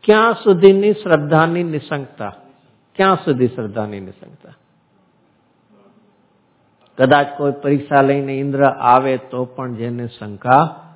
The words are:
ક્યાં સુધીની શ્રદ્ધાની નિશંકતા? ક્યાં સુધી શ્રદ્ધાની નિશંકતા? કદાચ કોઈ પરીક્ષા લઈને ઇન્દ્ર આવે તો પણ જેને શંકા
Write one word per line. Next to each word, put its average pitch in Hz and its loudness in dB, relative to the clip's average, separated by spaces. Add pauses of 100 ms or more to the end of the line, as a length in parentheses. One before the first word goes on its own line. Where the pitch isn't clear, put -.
ક્યાં 220 2
સુધીની 196 4
શ્રદ્ધાની 165 0
નિશંકતા? 139 -10 (600)
ક્યાં 190 2
સુધી 131 -2
શ્રદ્ધાની 107 -8
નિશંકતા? - -20 (2500)
કદાચ 139 4 (100)
કોઈ 143 -2
પરીક્ષા 143 0
લઈને 139 -2
ઇન્દ્ર 139 -2
આવે 131 2
તો 127 -8
પણ 123 -12
જેને 120 -8
શંકા 123 -2 (140)